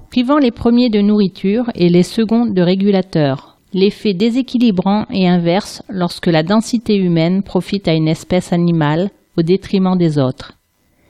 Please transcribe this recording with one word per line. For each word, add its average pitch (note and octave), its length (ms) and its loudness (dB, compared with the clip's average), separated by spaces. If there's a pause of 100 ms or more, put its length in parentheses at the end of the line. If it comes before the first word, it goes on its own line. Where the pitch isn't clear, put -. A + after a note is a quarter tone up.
(120)
privant B3+ 260 0
les A#3+ 140 2
premiers A#3+ 360 2
de G#3 120 0
nourriture G#3 720 0
et F3 140 2
les F3 160 4
seconds A3+ 420 0
de F#3 160 0
régulateurs. F#3 960 0 (140)
L'effet G3 420 0
déséquilibrant A3 1000 0
est F#3 140 0
inverse F3 640 0
lorsque F#3 400 -4
la D#3+ 160 2
densité G#3+ 500 0
humaine F3+ 480 0
profite - 460 -4
à D#3+ 60 2
une D#3+ 120 0
espèce F3+ 460 -2
animale E3+ 580 0 (260)
au E3+ 60 2
détriment F#3 560 0
des D#3 200 0
autres. C3 340 -4 (580)